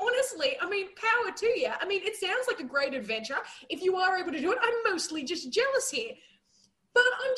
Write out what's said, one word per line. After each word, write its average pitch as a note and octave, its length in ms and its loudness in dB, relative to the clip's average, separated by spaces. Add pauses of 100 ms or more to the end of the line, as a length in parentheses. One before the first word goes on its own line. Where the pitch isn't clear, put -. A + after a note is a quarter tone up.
honestly, G4+ 580 0
I F4+ 80 -2
mean, G4 280 -2
power A4+ 380 2
to G#4 120 -2 (120)
you. B3 120 0 (100)
I E4 60 -4
mean, F#4+ 180 0
it G#4+ 120 -2
sounds G#4 300 -2
like A4+ 140 -2
a D4 40 -8
great C4+ 300 -2
adventure. A3 420 -4 (340)
If - 120 -6
you F#4 140 4
are F#4 220 4
able E4+ 140 -4
to D#4 80 -4
do F4+ 120 2
it, B4+ 100 0
I'm A4+ 300 2
mostly D#4+ 320 -4
just D#4+ 260 -6
jealous C5+ 400 2
here. A#3 220 -6 (840)
But B4 100 8 (200)
I'm C5+ 140 0